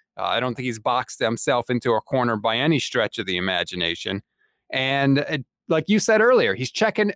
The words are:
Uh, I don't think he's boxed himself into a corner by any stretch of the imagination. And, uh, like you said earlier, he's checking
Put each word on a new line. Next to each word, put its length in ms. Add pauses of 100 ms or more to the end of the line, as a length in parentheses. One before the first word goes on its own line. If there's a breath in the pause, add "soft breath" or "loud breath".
(180)
Uh, 60
I 160
don't 160
think 100
he's 140
boxed 400
himself 500
into 240
a 80
corner 340
by 220
any 220
stretch 400
of 60
the 120
imagination. 840 (500)
And, 480
uh, 180 (320)
like 180
you 120
said 200
earlier, 360
he's 160
checking 440